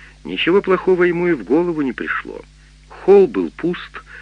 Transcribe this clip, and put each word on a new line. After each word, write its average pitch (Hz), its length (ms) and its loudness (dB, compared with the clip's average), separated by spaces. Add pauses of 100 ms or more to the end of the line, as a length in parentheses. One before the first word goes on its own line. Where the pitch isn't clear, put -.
(220)
ничего 170 380 0
плохого 185 420 0
ему 175 240 0
и 175 60 2
в 117 100 -4
голову 156 380 0
не 131 100 -2
пришло. - 500 -10 (460)
Холл 190 400 4
был 95 240 -4
пуст, - 500 -8 (200)